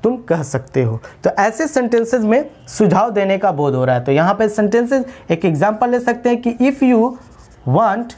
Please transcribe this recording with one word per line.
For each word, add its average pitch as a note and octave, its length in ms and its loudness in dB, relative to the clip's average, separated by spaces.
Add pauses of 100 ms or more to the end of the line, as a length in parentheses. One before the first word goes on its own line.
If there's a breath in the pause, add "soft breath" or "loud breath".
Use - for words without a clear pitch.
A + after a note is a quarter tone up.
तुम A#3+ 140 0
कह E3 260 -4
सकते C3 400 -4
हो। A2+ 160 -2 (240 loud breath)
तो - 60 2
ऐसे A3+ 380 -2
सेंटेंसेस A#3 540 0
में A#3 300 0 (160)
सुझाव G#3 440 2
देने G3 260 0
का G3 140 0
बोध C#3+ 240 0
हो B2+ 100 0
रहा B2+ 100 2
है। B2 80 -4
तो C#3 80 -2
यहाँ E3 220 2
पे G#3+ 160 0
सेंटेंसेस A#3 560 0 (260 loud breath)
एक E3 140 -2
एग्जांपल G3+ 440 0
ले A#3+ 100 0
सकते A#3+ 300 -2
हैं A#3+ 120 0
कि A#3 120 -2
if C4+ 300 0
you B3+ 280 4 (640)
want G3+ 300 2 (120)